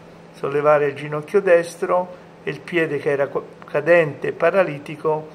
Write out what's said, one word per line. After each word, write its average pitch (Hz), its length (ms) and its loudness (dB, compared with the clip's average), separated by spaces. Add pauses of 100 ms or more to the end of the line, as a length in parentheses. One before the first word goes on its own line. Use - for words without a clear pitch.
(340)
sollevare 147 520 2
il 135 80 -2
ginocchio 151 460 -2
destro 180 720 2 (300)
e 160 60 -8
il 143 100 -8
piede 156 380 -2
che 151 120 -4
era 139 160 0
co-, 143 180 -6 (200)
cadente, 147 680 2
paralitico, 156 1040 -2